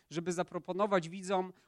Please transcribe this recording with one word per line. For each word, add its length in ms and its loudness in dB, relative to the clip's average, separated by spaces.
żeby 220 -2
zaproponować 760 0
widzom 440 -2